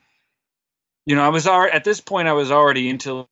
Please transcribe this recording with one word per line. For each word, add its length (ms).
you 80
know, 80
I 60
was 180
al-, 160
at 200
this 160
point, 280
I 60
was 180
already 380
into, 420